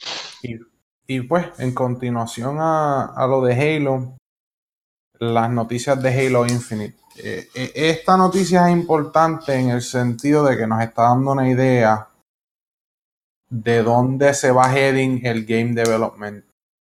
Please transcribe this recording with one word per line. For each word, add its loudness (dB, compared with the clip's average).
Y, -12
y -4
pues, -2
en -4
continuación -6
a, -2
a -2
lo 2
de 2
Halo, -2
las 0
noticias -2
de 0
Halo 2
Infinite. -4
Eh, -12
eh, -10
esta 0
noticia 4
es 4
importante 0
en 0
el -2
sentido 0
de 2
que -4
nos -2
está -2
dando 2
una 0
idea 2
de 0
dónde 2
se 2
va 4
heading 0
el -4
game -2
development -4